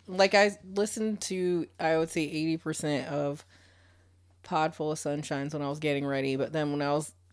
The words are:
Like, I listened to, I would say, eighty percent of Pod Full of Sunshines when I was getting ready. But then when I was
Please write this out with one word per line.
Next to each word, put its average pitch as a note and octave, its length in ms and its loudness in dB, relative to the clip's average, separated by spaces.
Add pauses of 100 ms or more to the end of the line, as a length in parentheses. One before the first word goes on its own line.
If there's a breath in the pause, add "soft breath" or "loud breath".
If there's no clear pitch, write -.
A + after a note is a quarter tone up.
Like, G3 280 4
I G3+ 220 6 (180)
listened G#3+ 480 -2
to, F3+ 440 0 (140)
I D#3+ 180 2
would E3 100 0
say, E3 140 -2
eighty D#3 340 -2
percent D3+ 520 -2
of C#3+ 360 -4 (1000 soft breath)
Pod D#3+ 300 0
Full D#3 180 -2
of D3+ 60 -4
Sunshines D3 540 -4
when D#3 100 -4
I C#3+ 60 -2
was D3 120 -4
getting C#3+ 260 2
ready. C3+ 300 0
But C3+ 160 0
then D3+ 180 0
when D3 120 0
I C#3+ 100 2
was D3+ 200 -2 (200)